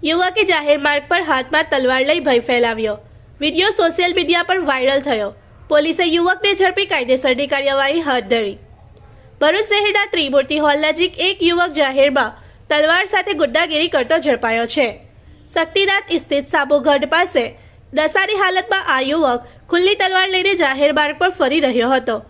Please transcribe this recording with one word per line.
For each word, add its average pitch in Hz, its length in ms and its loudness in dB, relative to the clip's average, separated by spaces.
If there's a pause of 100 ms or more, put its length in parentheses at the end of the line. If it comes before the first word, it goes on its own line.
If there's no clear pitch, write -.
યુવકે 359 420 0
જાહેર 302 360 2
માર્ગ 285 280 -2
પર 349 140 0
હાથમાં 302 480 -2
તલવાર 262 320 0
લઈ 302 180 0
ભય 262 200 2
ફેલાવ્યો. 226 560 -2 (440)
વીડિયો 320 300 0
સોશિયલ 349 440 0
મીડિયા 349 280 0
પર 370 200 -2
વાયરલ 269 380 0
થયો. 220 300 -4 (380)
પોલીસે 302 360 0
યુવકને 359 500 0
ઝડપી 381 320 0
કાયદેસરની 262 600 0
કાર્યવાહી 277 540 0
હાથ 269 240 -2
ધરી. 208 300 -2 (880)
ભરૂચ 381 260 2
શહેરના 415 400 0
ત્રિમૂર્તિ 285 520 0
હોલ 302 280 2
નજીક 330 340 -2
એક 381 220 -2
યુવક 349 300 0
જાહેરમાં 269 680 2 (300)
તલવાર 311 380 2
સાથે 381 280 -2
ગુંડાગીરી 311 540 0
કરતો 302 300 0
ઝડપાયો 233 480 -2
છે. 247 220 0 (600)
શક્તિનાથ 392 680 -2
સ્થિત 285 320 -2
સાબુગઢ 285 580 2
પાસે 320 380 0 (500)
નશાની 381 460 0
હાલતમાં 381 480 -2
આ 269 120 0
યુવક 269 480 0 (200)
ખુલ્લી 359 260 2
તલવાર 381 340 0
લઈને 381 260 0
જાહેર 285 380 0
માર્ગ 302 260 -2
પર 359 120 2
ફરી 311 300 0
રહ્યો 247 300 0
હતો, 254 260 0 (140)